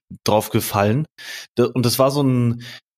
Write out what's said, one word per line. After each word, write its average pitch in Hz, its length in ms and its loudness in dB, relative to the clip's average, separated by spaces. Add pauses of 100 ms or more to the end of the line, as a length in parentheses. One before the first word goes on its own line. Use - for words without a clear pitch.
(240)
drauf 107 260 2
gefallen. 107 540 0 (520)
Da, 120 80 4
und 120 200 -2
das 117 140 0
war 135 140 4
so 143 100 0
ein 120 400 2 (360)